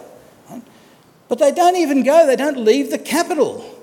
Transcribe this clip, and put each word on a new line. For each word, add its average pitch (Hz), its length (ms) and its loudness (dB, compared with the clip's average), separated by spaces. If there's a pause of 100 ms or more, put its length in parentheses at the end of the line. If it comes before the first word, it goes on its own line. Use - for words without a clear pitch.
(500)
Right? - 120 -18 (640)
But 247 100 -6
they 285 140 2
don't 359 240 2
even 285 260 0
go. 302 240 4
They 262 100 2
don't 269 220 -4
leave 214 320 0
the 254 80 -4
capital. 247 640 -4 (180)